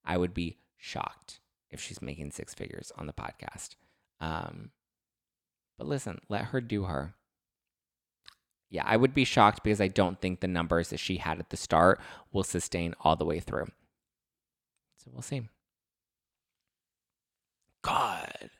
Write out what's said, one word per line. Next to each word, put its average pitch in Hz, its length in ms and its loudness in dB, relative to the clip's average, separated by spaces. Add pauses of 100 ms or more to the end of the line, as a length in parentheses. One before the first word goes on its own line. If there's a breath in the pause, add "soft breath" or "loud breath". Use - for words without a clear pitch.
I 87 140 0
would 90 160 0
be 85 240 -4 (200)
shocked - 600 -10 (300)
if 76 100 -14
she's - 220 -12
making 73 300 -8
six - 220 -12
figures - 440 -12
on 73 100 -10
the 73 60 -10
podcast. - 640 -12 (440)
Um, 80 520 -8 (1040)
but 131 100 -8
listen, 135 400 -4
let 104 180 -2
her 131 140 -2
do 107 240 -2
her. 82 320 -4 (1500)
Yeah, 85 160 -4
I 110 120 4
would 127 160 4
be 139 120 4
shocked 107 380 6
because 107 160 4
I 98 80 6
don't 92 320 2
think 92 200 -2
the 98 80 -2
numbers 85 420 2
that - 100 -6
she - 180 -2
had 82 220 -4
at 85 100 -10
the - 80 -6
start 87 440 6 (300 loud breath)
will 98 120 0
sustain 85 580 -2
all 80 140 6
the 78 100 -2
way 82 140 0
through. - 280 -4 (1300)
So - 160 -20
we'll 127 80 -12
see. 123 260 -6 (2250)
God. - 680 -2 (100)